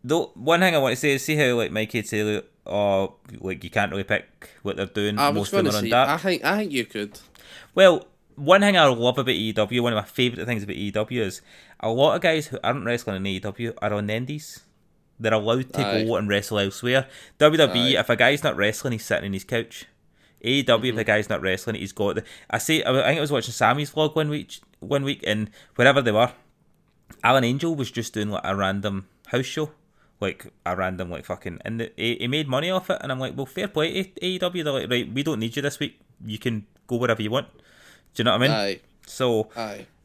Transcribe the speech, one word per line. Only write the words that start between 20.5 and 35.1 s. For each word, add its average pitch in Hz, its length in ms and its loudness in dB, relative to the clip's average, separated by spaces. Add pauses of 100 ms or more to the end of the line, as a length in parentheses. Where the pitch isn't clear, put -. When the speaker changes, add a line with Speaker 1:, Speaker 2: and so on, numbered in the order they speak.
Speaker 1:
W, 120 300 2
if - 20 -4
Speaker 2:
Mm-hmm. 113 60 -2
Speaker 1:
a 107 40 0
guy's 107 240 2
not 78 140 -2
wrestling, 95 340 -2
he's 101 160 -8
got 98 220 0
the, - 100 -4 (240)
I 113 100 0
say, 156 260 2
I, 127 80 2
I 135 160 4
think 160 100 2
I - 20 -2
was 147 120 -2
watching 120 200 -2
Sammy's 135 380 2
vlog 156 240 0
one 156 160 0
week, - 300 -8 (180)
one 139 240 -2
week, 139 240 -6
and 107 240 -2 (240)
wherever 135 260 6
they 117 120 2
were, 117 200 4 (920)
Alan 127 200 6
Angel 143 300 0
was 135 160 -4
just - 240 -6
doing, 104 160 -2
like, 101 140 -4
a 95 100 -2
random 98 540 -2 (200)
house 131 180 -2
show, 151 240 -6 (500)
like, - 320 -6 (120)
a 90 120 -2
random, 92 340 -4
like, 76 140 -10
fucking, 90 400 -10
and 113 160 -6
the, 113 160 -8
he, 113 200 -2
he 120 120 -6
made 151 180 -2
money 139 240 -2
off 185 200 -4
it, - 100 -2
and 139 100 -8
I'm 127 80 -4
like, 131 180 -6
"Well, 135 100 -6
fair - 200 -8
play 165 380 -2
to - 200 -12
A 185 40 -2
E 185 100 -4
W." 180 240 -4
They're 147 100 -2
like, 120 180 -4
"Right, 123 220 0